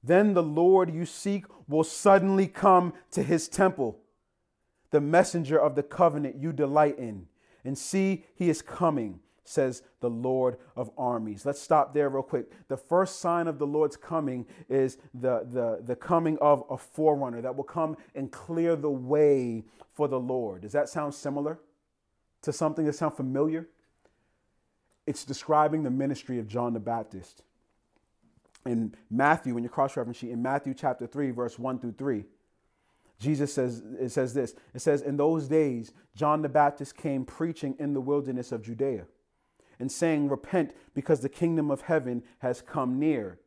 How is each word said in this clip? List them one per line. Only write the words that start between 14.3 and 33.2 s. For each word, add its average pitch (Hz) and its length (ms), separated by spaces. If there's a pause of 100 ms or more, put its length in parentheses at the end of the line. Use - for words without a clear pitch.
is 131 260 (160)
the, 123 340
the, 117 380
the 120 120
coming 165 420
of 147 320
a 131 80
forerunner 139 640
that 127 120
will 135 100
come 160 340 (160)
and 139 180
clear 165 440
the 147 140
way 131 720 (280)
for 147 160
the 135 100
Lord. 120 440
Does 104 100
that 143 160
sound 147 260
similar 147 440 (840)
to 147 100
something? 156 320
Does 151 120
that - 20
sound 156 180
familiar? 151 500 (1400)
It's - 180
describing 151 580
the 131 80
ministry 135 480
of 107 80
John 120 280
the 110 60
Baptist. 107 640 (1200)
In 113 280 (160)
Matthew, 135 460
in 120 60
your 120 80
cross-reference 131 480
sheet, 120 120
in 117 120
Matthew 135 320
chapter 123 320
three, 139 240
verse 120 280
one 127 200
through 117 140
three, 117 320 (920)
Jesus 143 360